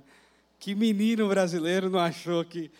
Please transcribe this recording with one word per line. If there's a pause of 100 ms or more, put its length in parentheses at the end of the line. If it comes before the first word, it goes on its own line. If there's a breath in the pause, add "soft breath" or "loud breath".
(580 soft breath)
Que
menino
brasileiro
não
achou
que